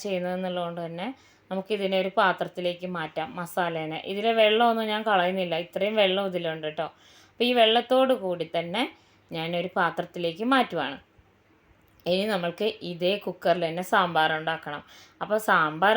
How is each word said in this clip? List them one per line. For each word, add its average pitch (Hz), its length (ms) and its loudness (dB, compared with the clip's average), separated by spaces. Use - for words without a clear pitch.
ചെയ്യുന്നത് 180 340 -2
എന്നുള്ളതുകൊണ്ട് 175 480 -4
തന്നെ 170 200 -8
നമുക്കിതിനെ 190 520 -2
ഒരു 190 80 -2
പാത്രത്തിലേക്ക് 175 760 0
മാറ്റാം 160 320 -6
മസാലേനെ. 165 580 -4
ഇതിലെ 214 280 0
വെള്ളമൊന്നും 220 520 4
ഞാൻ 214 180 -2
കളയുന്നില്ല, 185 440 2
ഇത്രയും 202 360 -4
വെള്ളം 196 280 2
ഇതിലുണ്ട് 160 380 -4
കേട്ടോ. 156 200 -6
അപ്പോൾ - 180 -2
ഈ - 100 2
വെള്ളത്തോട് 240 540 4
കൂടി 170 320 -4
തന്നെ 170 260 -2
ഞാനൊരു 175 420 -4
പാത്രത്തിലേക്ക് 170 760 -2
മാറ്റുവാണ്. 156 440 0
ഇനി 190 200 0
നമ്മൾക്ക് 175 340 -2
ഇതേ 175 240 0
കുക്കറിൽ 175 440 0
തന്നെ 165 240 -4
സാമ്പാർ 170 380 4
ഉണ്ടാക്കണം. 156 420 -6
അപ്പോൾ 196 160 -2
സാമ്പാർ 175 480 4